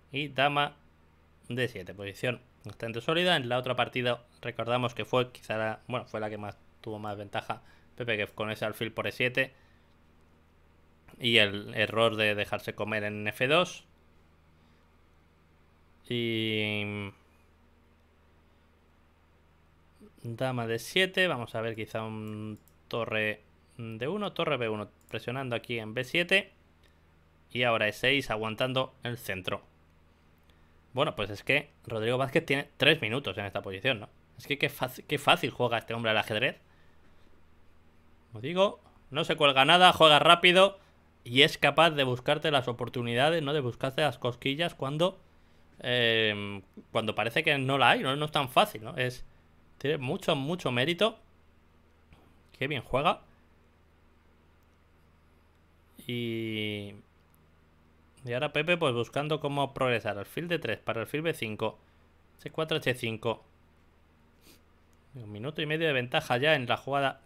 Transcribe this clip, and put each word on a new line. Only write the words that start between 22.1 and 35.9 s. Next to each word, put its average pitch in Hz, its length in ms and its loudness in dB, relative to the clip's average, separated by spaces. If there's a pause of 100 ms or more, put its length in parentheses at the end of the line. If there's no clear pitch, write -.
torre 107 540 -2 (340)
D 113 300 -8
uno, 196 260 -6
torre 151 240 -2
B 120 100 -2
uno, 107 220 -4 (180)
presionando 120 480 -6
aquí 113 240 -4
en 107 140 -10
B 127 100 -4
siete. 175 480 0 (960)
Y 123 140 -2
ahora 113 240 2
E 104 60 0
seis, 135 360 0
aguantando 117 640 -2 (100)
el 120 140 -6
centro. 95 460 -8 (1300)
Bueno, 139 220 0
pues 101 140 -4
es 101 140 -10
que 139 260 0 (160)
Rodrigo 117 320 -2
Vázquez 135 280 0
tiene 143 320 -2
tres 151 240 4
minutos 110 360 -6
en 104 80 -6
esta 98 160 -6
posición, 101 400 -4
¿no? - 80 -16 (280)
Es - 80 -20
que 139 120 -4
qué 143 120 0
faci-, - 360 -8
qué 143 120 -4
fácil 147 320 2
juega 117 280 -2
este 113 160 -6